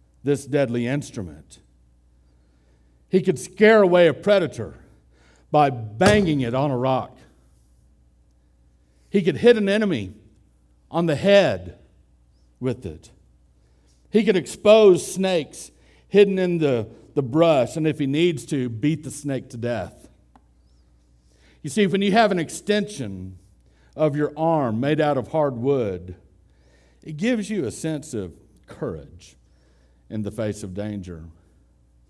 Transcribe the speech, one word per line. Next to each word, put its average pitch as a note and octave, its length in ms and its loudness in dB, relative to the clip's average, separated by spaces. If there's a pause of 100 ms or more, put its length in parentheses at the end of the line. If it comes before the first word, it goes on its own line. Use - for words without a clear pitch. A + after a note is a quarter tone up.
(240)
this C#3 220 -2
deadly B2 400 -2
instrument. A2 760 -8 (1500)
He F#3 140 2
could D#3 180 0
scare G#3+ 420 4
away F3+ 260 6
a D3 60 2
predator D3 600 -2 (760)
by D3 220 4
banging C#3+ 680 2
it A#2 120 -4
on C#3 160 0
a C3 80 -2
rock. B2 400 -2 (1900)
He G3 140 0
could D#3 140 -2
hit A#3 200 4
an G3+ 100 -2
enemy F#3+ 460 -2 (760)
on E3 160 -2
the D#3 80 0
head C3+ 640 2 (800)
with B2 260 -6
it. D#2 240 -16 (1000)
He A3+ 120 4
could G3+ 120 4
expose G3+ 760 6
snakes F3+ 600 -4 (380)
hidden G3 280 4
in F3+ 220 0
the, B2 300 -2 (260)
the C#3+ 80 0
brush, D#3 520 2
and D#3+ 120 -2
if D3+ 100 -2
he D3+ 80 -4
needs D3+ 420 -2
to, C3 220 -4
beat D3 340 -4
the B2+ 80 -12
snake C3+ 380 -8
to B2 80 -14
death. A2 520 -8 (1500)
You D3 80 -10
see, G#3 160 2
when F#3+ 140 -2
you G3+ 100 0
have G#3+ 200 4
an F#3 80 -2
extension A#2+ 1000 -6 (560)
of D3 200 0
your D3 220 -2
arm D3+ 420 0
made D3 220 0
out D3 160 0
of A#2 120 -6
hard D3 280 -2
wood, G#2 580 -4 (880)
it B3+ 140 -14
gives G#3+ 320 -2
you G3+ 160 -4
a G#2 60 -6
sense D#3 420 -8
of F#2 200 -8 (340)
courage - 680 -14 (760)
in G#2+ 120 -8
the G2+ 100 -8
face G#2 320 -8
of F#2 100 -12
danger. F#2 520 -10 (840)